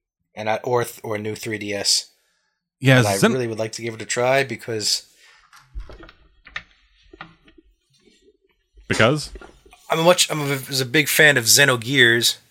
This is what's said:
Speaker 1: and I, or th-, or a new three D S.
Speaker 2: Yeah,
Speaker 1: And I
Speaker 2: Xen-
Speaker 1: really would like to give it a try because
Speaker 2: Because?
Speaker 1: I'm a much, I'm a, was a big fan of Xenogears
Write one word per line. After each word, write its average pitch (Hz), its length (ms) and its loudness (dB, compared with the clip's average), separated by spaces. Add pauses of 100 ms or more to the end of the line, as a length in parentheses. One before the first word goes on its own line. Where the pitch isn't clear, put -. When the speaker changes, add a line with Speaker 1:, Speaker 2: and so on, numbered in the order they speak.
(340)
Speaker 1:
and 107 160 -8
I, 110 140 -2
or 123 220 -2
th-, - 180 -18
or 113 140 -8
a - 20 -6
new 107 160 -8
three 107 220 -10
D 101 160 -8
S. - 380 -4 (680)
Speaker 2:
Yeah, 127 200 4
Speaker 1:
And 113 80 2
I 98 100 0
Speaker 2:
Xen- 190 160 2
Speaker 1:
really 127 140 -2
would 110 120 -8
like 110 140 -4
to - 80 -14
give 113 140 -8
it 110 60 -14
a 104 40 -10
try 127 400 0
because 110 640 -8 (3750)
Speaker 2:
Because? 127 440 0 (580)
Speaker 1:
I'm 160 100 0
a 165 40 0
much, 180 280 4
I'm 156 100 -4
a, 143 40 -4 (220)
was 135 140 -4
a 131 40 -2
big 135 220 0
fan 151 300 4
of 117 80 -2
Xenogears 117 920 4 (140)